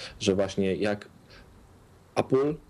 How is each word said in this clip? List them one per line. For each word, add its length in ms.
że 160
właśnie 400
jak 340
Apple 400